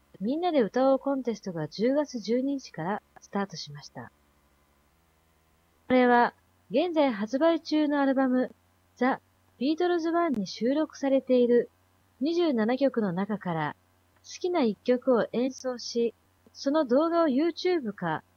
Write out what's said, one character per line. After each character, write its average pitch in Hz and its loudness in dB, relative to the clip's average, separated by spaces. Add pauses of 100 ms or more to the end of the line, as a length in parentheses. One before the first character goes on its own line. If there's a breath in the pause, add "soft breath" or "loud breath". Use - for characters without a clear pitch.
(220)
み 240 -2
ん 339 -4
な 359 -2
で 294 2
歌 262 2
お 269 4
う 262 0
コ 269 -4
ン 262 -4
テ 226 -4
ス - -12
ト 185 -8
が 156 -6
十 226 -2
月 277 -2
十 214 -2
二 277 -2
日 - -12
か 160 -10
ら 185 -4 (180)
ス - -20
タ 202 -2
ー 196 -4
ト 170 -10
し - -14
ま 143 -16
し - -20
た。 123 -18 (1800)
こ 254 0
れ 247 6
は、 240 4 (380)
現 320 0
在 285 2
発 220 -4
売 320 2
中 302 0
の 285 0
ア 277 2
ル 269 2
バ 269 2
ム、 254 -2 (400)
ザ・ 247 0 (380)
ビ 294 -2
ー - -4
ト 359 0
ル 349 0
ズ・ 320 -2
ワ 339 0
ン 277 -2
に 202 -4
収 240 -2
録 302 -2
さ 277 -2
れ 269 4
て 254 2
い 247 4
る 240 2 (520)
二 311 -2
十 330 2
七 226 0
曲 262 0
の 196 0
中 196 -4
か 180 -6
ら、 151 -4 (480)
好 - -18
き 359 -4
な 349 0
一 220 0
曲 247 2
を 208 2
演 254 -2
奏 254 -8
し、 233 -2 (380)
そ - -4
の 311 2
動 277 2
画 339 2
を 320 2
YouTube 302 0
か、 160 -4 (140)